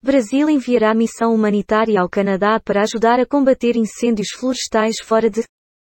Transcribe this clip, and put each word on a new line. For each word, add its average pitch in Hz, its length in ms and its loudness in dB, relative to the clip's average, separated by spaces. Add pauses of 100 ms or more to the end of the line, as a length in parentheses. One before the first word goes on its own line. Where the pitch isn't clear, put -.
Brasil 277 440 0
enviará 240 440 2
missão 226 400 0
humanitária 214 680 0
ao 175 80 -2
Canadá 202 500 0
para 196 220 -2
ajudar 226 400 2
a 240 40 2
combater 254 520 2
incêndios 220 540 -2
florestais 226 680 -4
fora 226 300 0
de 220 160 -4 (540)